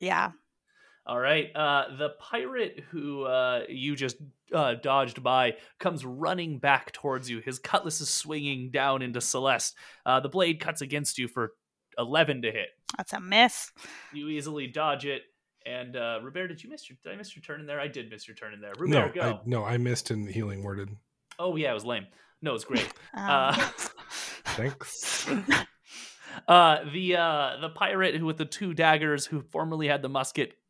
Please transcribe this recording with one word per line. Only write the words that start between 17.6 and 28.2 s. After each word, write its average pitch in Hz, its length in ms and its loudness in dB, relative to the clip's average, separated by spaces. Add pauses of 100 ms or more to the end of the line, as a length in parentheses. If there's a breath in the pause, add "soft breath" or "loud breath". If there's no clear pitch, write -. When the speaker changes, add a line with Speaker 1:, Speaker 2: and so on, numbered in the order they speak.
Speaker 2:
in 151 60 -14
there? 147 140 -6
I 143 80 -4
did 120 220 -10
miss 107 160 -16
your 110 80 -20
turn 107 200 -14
in 101 60 -18
there. 104 200 -12
Speaker 3:
No, 151 200 6
Speaker 2:
Robert, 98 140 0
go. 175 80 -4
Speaker 3:
I, 107 220 -2
no, 117 200 0
I 113 120 0
missed 123 340 -2
in 107 160 -2
healing 101 360 -4
worded. 98 260 -6 (500)
Speaker 2:
Oh, 175 180 -2
yeah, 151 140 2
it 120 40 0
was 107 100 -4
lame. 113 220 -2 (360 soft breath)
No, 147 120 -2
it's 110 100 -4
great. 110 220 0 (280 loud breath)
Speaker 1:
Um, 202 120 -8
Speaker 2:
Uh, 139 260 6
<laughs> - 240 0 (800 loud breath)
Speaker 3:
Thanks. - 720 -4 (1200 loud breath)
Speaker 2:
Uh, 170 300 12 (140)
the, 175 240 2
uh, 156 440 2
the 160 100 -6
pirate 190 460 2
who 160 100 -2